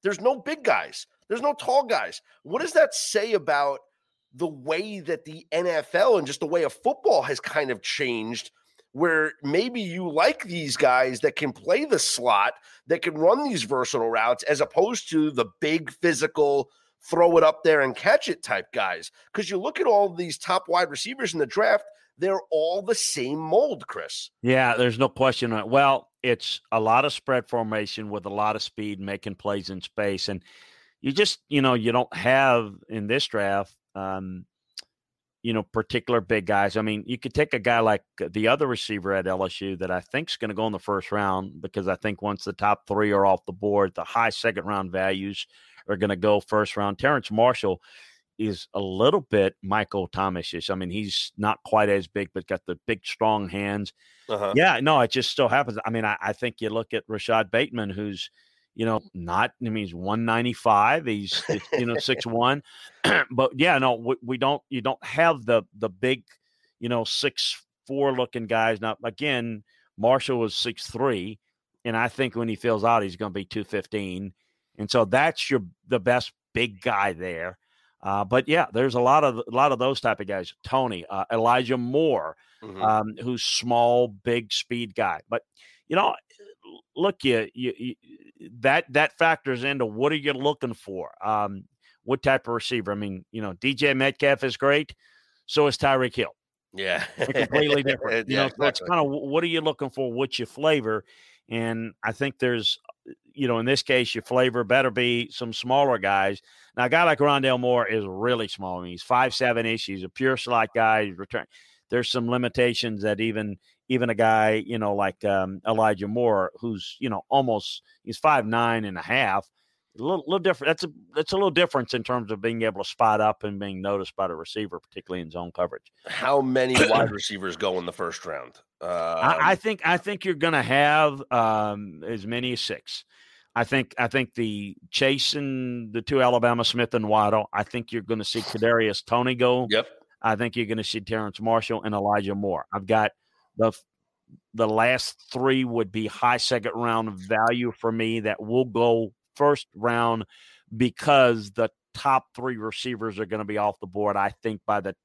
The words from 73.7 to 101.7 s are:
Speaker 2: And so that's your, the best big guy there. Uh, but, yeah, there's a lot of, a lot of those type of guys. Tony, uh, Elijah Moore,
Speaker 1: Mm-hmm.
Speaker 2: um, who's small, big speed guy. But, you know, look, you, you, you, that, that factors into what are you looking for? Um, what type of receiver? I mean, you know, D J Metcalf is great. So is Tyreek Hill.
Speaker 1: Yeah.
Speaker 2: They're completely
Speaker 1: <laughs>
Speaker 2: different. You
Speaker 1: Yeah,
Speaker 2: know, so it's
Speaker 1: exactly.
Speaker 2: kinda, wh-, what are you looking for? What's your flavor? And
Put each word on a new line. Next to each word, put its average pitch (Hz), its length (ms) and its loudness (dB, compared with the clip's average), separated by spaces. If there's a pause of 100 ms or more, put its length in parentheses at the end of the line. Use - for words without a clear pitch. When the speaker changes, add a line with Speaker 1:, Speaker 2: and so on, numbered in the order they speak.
Speaker 2:
And 107 100 -6
so 117 160 4
that's 139 460 0
your, 127 100 2 (260)
the 120 120 2
best 120 320 0 (220)
big 110 280 -2
guy 101 320 0
there. 87 460 -8 (420)
Uh, 98 240 -2
but, 127 240 2
yeah, 160 240 4
there's 123 220 2
a 123 40 2
lot 135 240 6
of, 127 140 2
a 120 140 -6
lot 135 200 4
of 123 80 -2
those 131 220 0
type 113 180 0
of 101 80 -8
guys. 95 260 -6 (100)
Tony, 117 460 -2
uh, 95 220 -4
Elijah 120 460 2
Moore, 123 580 0 (260)
Speaker 1:
Mm-hmm. 95 200 -10
Speaker 2:
um, 107 400 2
who's 120 220 -4
small, 120 640 2
big 117 460 -4
speed 120 420 -6
guy. 90 320 -2
But, 113 140 -2 (480)
you 160 80 0
know, - 180 2 (800)
look, 185 300 -2
you, 117 280 2
you, 123 240 -6
you, 123 180 -10 (640)
that, 143 320 2
that 147 240 2
factors 139 480 0
into 139 200 0
what 117 280 0
are - 20 0
you 143 160 -2
looking 135 420 -2
for? 92 380 -10 (140)
Um, 104 400 -2 (400)
what 131 180 -2
type 135 240 2
of 117 60 -2
receiver? 110 400 -4
I - 20 -2
mean, 101 380 -8
you 110 80 -8
know, 101 100 -6
D 127 220 -2
J 139 200 2
Metcalf 135 520 2
is 123 100 -2
great. 143 400 0 (500)
So 147 220 4
is 131 100 0
Tyreek 131 380 2
Hill. - 180 -2 (400)
Speaker 1:
Yeah. 95 300 -2 (140)
Speaker 2:
They're 135 100 -2
completely 139 560 0
Speaker 1:
<laughs> - 0 -
Speaker 2:
different. 123 460 -2
You 131 80 0
Speaker 1:
Yeah, 135 60 2
Speaker 2:
know, 135 140 -2
so 139 80 0
it's - 140 0
Speaker 1:
exactly. 170 180 -2
Speaker 2:
kinda, 160 60 2 (140)
wh-, 139 100 -8
what 156 160 0
are 175 40 -2
you 165 120 0
looking 151 300 -2
for? 127 240 -4
What's 131 260 -2
your 117 60 -4
flavor? 131 580 0 (460)
And 113 420 -4 (100)